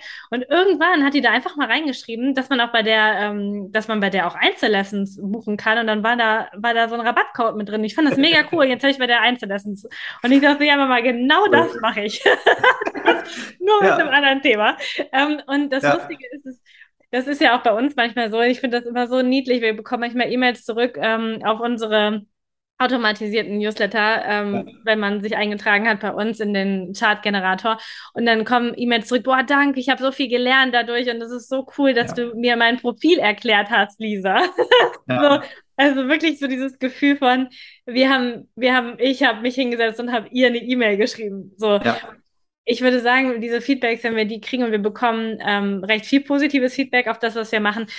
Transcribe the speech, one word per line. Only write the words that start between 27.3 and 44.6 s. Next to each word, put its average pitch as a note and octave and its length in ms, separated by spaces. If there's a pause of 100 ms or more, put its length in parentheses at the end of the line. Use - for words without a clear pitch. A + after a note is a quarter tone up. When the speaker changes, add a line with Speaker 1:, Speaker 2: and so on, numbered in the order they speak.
Speaker 1:
Und A#3 140
dann A3 180
kommen A#3+ 300
E-Mails A#3 320
zurück, A#3+ 160
"Boah, C4 180
danke, C#4 380
ich B3+ 100
hab B3 100
so C4 120
viel C4+ 160
gelernt B3 480
dadurch A#3+ 340
und A#3 100
es A#3 120
ist B3 180
so C4 160 (120)
cool, C#4 180
dass A#3 200
Speaker 2:
Ja. A#3+ 100
Speaker 1:
du A#3 100
mir A#3+ 200
mein A#3 220
Profil D4+ 400
erklärt G#3 540
hast, G#3 280
Lisa." G#3 420 (340)
<laughs> - 320
Speaker 2:
Ja. B3+ 140
Speaker 1:
So, C#4+ 260 (300)
also C4+ 300
wirklich D#4 300
so C#4 100
dieses C4 300
Gefühl C#4+ 400
von, B3+ 300 (400)
wir B3+ 220
haben, B3 460
wir B3+ 200
haben, A#3+ 240
ich C4 240
hab A3 180
mich B3 140
hingesetzt A#3 440
und A#3+ 120
hab A3+ 200
ihr B3 140
eine A#3+ 140
E-Mail A3+ 380
geschrieben. G#3 600
So. G#3 260
Speaker 2:
Ja. - 160 (720)
Speaker 1:
Ich A#3+ 120
würde B3+ 180
sagen, B3+ 400
diese A#3 220
Feedbacks, A#3 420
wenn A#3 140
wir A3 80
die A3 160
kriegen B3 240